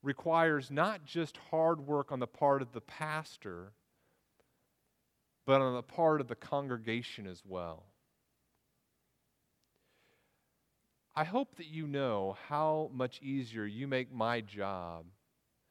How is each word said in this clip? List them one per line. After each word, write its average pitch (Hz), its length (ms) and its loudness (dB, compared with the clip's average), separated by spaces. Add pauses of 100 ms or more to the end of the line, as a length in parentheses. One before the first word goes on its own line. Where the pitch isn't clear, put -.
requires 151 680 4
not 160 360 0
just 160 320 -4 (120)
hard 160 300 4
work 143 320 -2
on 131 80 -2
the 123 80 0
part 139 340 4
of 120 120 -8
the 113 80 -8
pastor, 113 880 -8 (1700)
but 135 160 6
on 127 140 2
the 123 60 -4
part 156 380 2
of 131 80 -2
the 120 80 -6
congregation 117 880 -4
as 90 200 -12
well. 87 400 -8 (3250)
I 156 80 2
hope 208 320 0
that 165 120 -14
you 156 200 -4
know 113 480 0 (140)
how 156 440 0
much 127 280 -2
easier 123 440 -4
you 110 220 -6
make 127 240 -2
my 117 300 0
job 95 640 -6 (640)